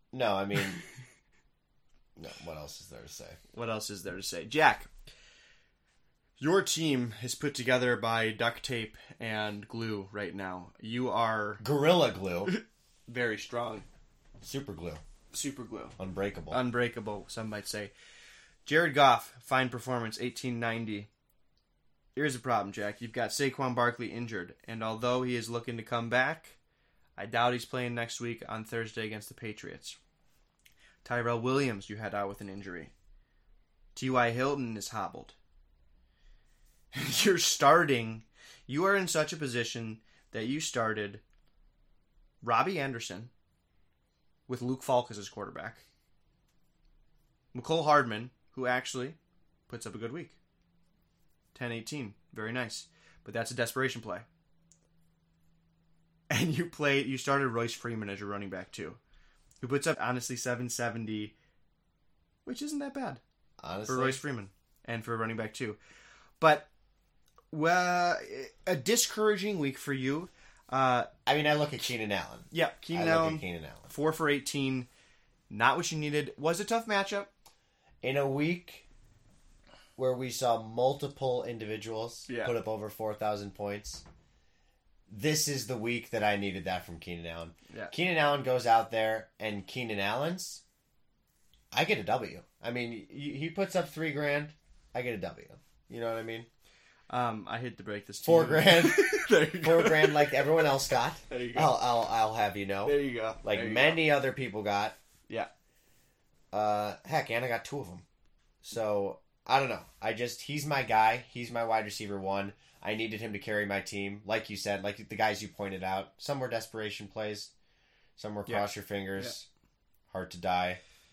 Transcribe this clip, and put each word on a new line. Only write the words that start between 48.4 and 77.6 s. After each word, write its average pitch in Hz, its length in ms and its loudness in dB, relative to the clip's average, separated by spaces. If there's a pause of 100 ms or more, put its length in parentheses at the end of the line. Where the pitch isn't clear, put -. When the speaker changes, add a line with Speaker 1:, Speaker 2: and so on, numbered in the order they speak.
Speaker 2:
who 127 140 -6
actually 127 500 -2 (520)
puts - 180 -12
up 101 80 -10
a - 60 -12
good 113 120 -6
week. 143 200 -12 (1200)
Ten 120 160 -6
eighteen. 113 420 -8 (200)
Very 110 180 -6
nice. 120 360 -6 (360)
But - 100 -12
that's 113 180 -4
a 123 40 -10
desperation 127 460 -2
play. 98 180 -8 (2000)
And 151 280 2
you 170 80 0
played, 143 420 0
you 131 100 -2
started 139 300 2
Royce 117 260 0
Freeman 110 360 -6
as 98 100 -8
your 104 100 -8
running 101 200 -6
back, 90 220 -10
too. 92 240 -10 (640)
Who 127 60 -6
puts 139 200 0
up, 156 120 0
honestly, 123 360 -2
seven 120 340 -4
seventy, 110 640 -4 (1080)
which - 160 -8
isn't 294 180 -4
that 277 140 -6
bad 240 260 -6 (440)
Speaker 1:
Honestly. 107 320 -4
Speaker 2:
for 131 60 0
Royce 131 160 2
Freeman 117 320 -6 (360)
and 117 180 -6
for 117 100 -4
a 113 40 0
running 113 200 -2
back, 110 160 -6
too. 107 240 -6 (640)
But, 156 280 6 (840)
well, 175 640 4 (500)
a 185 80 2
discouraging 208 800 2
week 139 200 -2
for - 160 -4
you. 139 360 -2 (400)
Uh, 127 360 4 (200)
Speaker 1:
I 139 100 4
mean, 151 120 2
I 151 80 6
look 147 180 0
at 117 80 -8
Keenan 110 300 -4
Allen. - 280 -4 (120)
Speaker 2:
Yeah, 160 180 2 (120)
Keenan 170 260 -2
Speaker 1:
I 160 60 4
look 165 80 6
Speaker 2:
Allen, 160 140 2
Speaker 1:
at 156 60 -8
Keenan 87 220 -8
Allen. 67 120 -14 (140)
Speaker 2:
four 156 240 2
for 156 160 2
eighteen. 135 580 0 (600)
Not 120 280 4
what 170 140 -2
you 160 60 -4
needed. 147 400 0
Was 165 220 0
a 202 60 -6
tough 226 200 0
matchup. 202 420 0 (760)